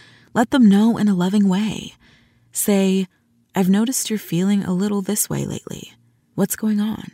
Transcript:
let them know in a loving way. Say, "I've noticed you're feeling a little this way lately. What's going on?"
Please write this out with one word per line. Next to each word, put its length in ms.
let 160
them 180
know 300
in 100
a 60
loving 340
way. 460
Say, 560
"I've 160
noticed 400
you're 80
feeling 440
a 120
little 260
this 300
way 160
lately. 480
What's 200
going 280
on?" 320